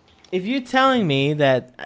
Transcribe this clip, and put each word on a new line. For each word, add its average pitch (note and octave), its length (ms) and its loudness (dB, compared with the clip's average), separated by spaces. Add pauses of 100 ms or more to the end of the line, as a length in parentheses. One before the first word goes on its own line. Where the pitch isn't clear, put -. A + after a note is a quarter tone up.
(320)
if F#3 140 -4
you're C4 160 -4
telling B3+ 460 2
me C#3 260 0
that, C3+ 440 0
uh, - 80 -16